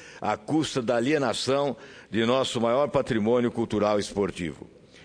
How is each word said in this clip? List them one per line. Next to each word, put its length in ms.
à 160
custa 460
da 160
alienação 800
de 140
nosso 340
maior 300
patrimônio 640
cultural 480
e 20
esportivo. 680